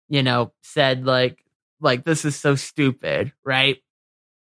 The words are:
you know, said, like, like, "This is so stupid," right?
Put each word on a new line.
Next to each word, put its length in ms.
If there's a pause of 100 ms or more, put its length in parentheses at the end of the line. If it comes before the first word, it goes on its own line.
you 140
know, 300 (100)
said, 420
like, 400 (360)
like, 240
"This 200
is 100
so 200
stupid," 800 (100)
right? 380 (640)